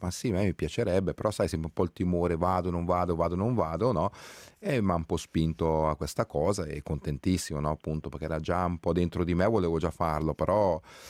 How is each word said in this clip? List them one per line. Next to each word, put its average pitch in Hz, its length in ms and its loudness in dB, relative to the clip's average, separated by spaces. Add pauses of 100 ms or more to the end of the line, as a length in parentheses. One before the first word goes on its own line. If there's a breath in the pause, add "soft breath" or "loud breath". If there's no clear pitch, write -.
"Ma 90 100 -4
sì, - 180 -4
a 110 60 0
me 95 100 2
mi 90 100 2
piacerebbe, 90 600 0
però - 160 -2
sai, 101 180 0
sempre 80 200 -4
un - 60 -14
po' 95 100 2
il 82 80 -4
timore, 87 440 2
vado, 90 340 2
non 87 140 -2
vado, 87 320 0
vado, 85 180 2
non 107 200 0
vado", 90 380 0
no? 92 180 0 (480 loud breath)
E 147 240 -2
mi 98 100 2
ha - 20 4
un 82 100 0
po' 90 120 -2
spinto 80 720 0
a 76 80 0
questa - 300 -2
cosa 90 400 0
e 73 160 -8
contentissimo, 78 760 -2
no? 76 100 0
Appunto, 78 400 -4
perché 76 160 -6
era 80 140 -2
già 87 260 0
un 87 120 -2
po' 85 140 -2
dentro 87 320 2
di 85 100 0
me, 90 120 4
volevo 90 320 2
già 82 120 0
farlo, 78 440 0
però 90 460 2 (280 loud breath)